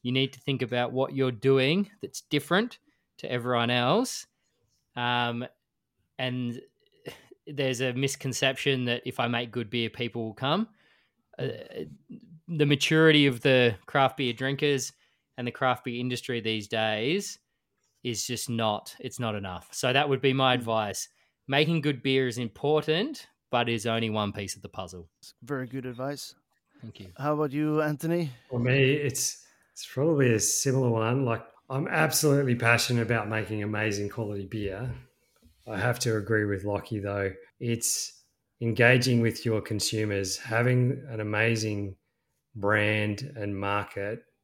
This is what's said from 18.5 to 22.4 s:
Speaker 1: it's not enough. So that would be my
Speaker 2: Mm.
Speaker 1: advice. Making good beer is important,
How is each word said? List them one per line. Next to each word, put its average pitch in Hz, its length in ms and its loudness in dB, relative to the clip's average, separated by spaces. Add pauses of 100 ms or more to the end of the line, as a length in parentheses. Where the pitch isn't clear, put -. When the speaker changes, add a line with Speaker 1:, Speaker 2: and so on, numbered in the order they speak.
Speaker 1:
it's - 200 -12
not 110 160 -2
enough. 95 380 -10
So 127 180 0
that 147 180 2
would 127 120 0
be 135 120 4
my 131 220 4
Speaker 2:
Mm. 127 40 0
Speaker 1:
advice. 110 500 -4 (380)
Making 156 340 2
good 135 200 0
beer 131 260 2
is 113 100 -4
important, 151 880 -2 (240)